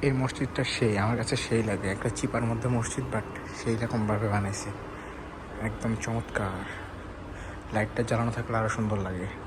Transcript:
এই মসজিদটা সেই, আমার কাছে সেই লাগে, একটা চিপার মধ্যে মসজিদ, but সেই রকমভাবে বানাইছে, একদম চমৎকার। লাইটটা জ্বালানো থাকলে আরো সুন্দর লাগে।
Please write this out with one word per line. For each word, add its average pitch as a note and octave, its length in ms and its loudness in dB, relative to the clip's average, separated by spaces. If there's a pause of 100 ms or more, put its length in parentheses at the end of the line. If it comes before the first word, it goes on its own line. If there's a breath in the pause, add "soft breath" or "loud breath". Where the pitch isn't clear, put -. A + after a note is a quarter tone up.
এই C#3 60 6 (100)
মসজিদটা C3 400 0 (120)
সেই, A2 200 4 (100)
আমার A#2 160 4
কাছে A2+ 140 2 (100)
সেই A2+ 240 4
লাগে, G2 280 0
একটা - 120 0 (100)
চিপার A#2 320 0
মধ্যে A#2 260 0
মসজিদ, A#2 360 0
but A2 140 -2 (340)
সেই A#2 220 2
রকমভাবে A2 520 2
বানাইছে, G2+ 340 0 (1000 loud breath)
একদম A2 220 -2 (140)
চমৎকার। G#2 600 -2 (1080 loud breath)
লাইটটা A2 340 2
জ্বালানো A#2 280 2
থাকলে A#2 240 -2
আরো A2 160 2
সুন্দর G#2+ 300 2
লাগে। F#2 200 -2 (200)